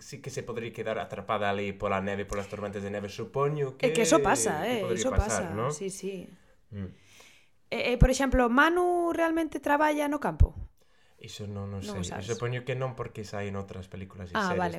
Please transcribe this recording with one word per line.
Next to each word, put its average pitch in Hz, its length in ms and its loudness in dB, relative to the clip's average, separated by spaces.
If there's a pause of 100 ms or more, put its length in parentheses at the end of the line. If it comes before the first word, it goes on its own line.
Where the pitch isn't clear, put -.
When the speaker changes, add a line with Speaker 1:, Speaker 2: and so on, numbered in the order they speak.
Speaker 1:
sí - 160 -14
que - 160 -10
se 117 80 -4
podría 113 320 -6
quedar 110 240 -2
atrapada 104 480 -2
ali 101 240 0
pola 98 320 0
neve, 101 240 -2
polas 101 240 -4
tormentas 98 320 -6
de 101 80 -6
neve, 101 160 -6
supoño 139 720 -2
que 262 80 2
Speaker 2:
É - 80 4
que 233 80 4
eso 285 160 8
pasa, 196 480 2
Speaker 1:
que 233 160 0
Speaker 2:
eh, - 0 -
Speaker 1:
podría 185 160 0
Speaker 2:
eso 262 160 0
Speaker 1:
pasar, 190 400 2
Speaker 2:
pasa, - 0 -
Speaker 1:
¿no? 117 160 0
Speaker 2:
sí, 185 240 -6
sí. 185 320 -8 (480)
Speaker 1:
Mm. 95 160 -8 (800)
Speaker 2:
E, 226 80 -4 (160)
e, 240 80 -2
por 254 80 8
exemplo, 254 400 4
Manu 339 640 4
realmente 330 480 0
traballa 294 480 2
no 294 80 -2
campo? 165 400 2 (580)
Speaker 1:
Iso - 320 -12
non, 101 240 -8
non 98 80 -6
Speaker 2:
Non 208 160 -8
o 90 80 -4
Speaker 1:
sei. - 80 -8
Speaker 2:
sabes. 98 160 -8
Speaker 1:
Supoño 120 340 -4
que 127 140 -4
non 131 160 -4
porque 113 320 -8
saen 101 320 -6
outras 98 320 -8
películas 95 420 -12
e - 60 -4
Speaker 2:
Ah, 196 160 0
Speaker 1:
series, 180 80 0
Speaker 2:
vale, 170 180 -2